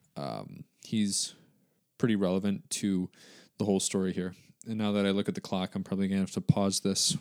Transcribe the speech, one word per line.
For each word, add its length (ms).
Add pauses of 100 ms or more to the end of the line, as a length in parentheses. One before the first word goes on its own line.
(180)
um, 460 (180)
he's 540 (640)
pretty 160
relevant 520 (140)
to 300 (480)
the 60
whole 140
story 320
here. 220 (340)
And 120
now 140
that 120
I 60
look 180
at 60
the 60
clock, 340
I'm 80
probably 240
gonna 140
have 100
to 100
pause 380
this 420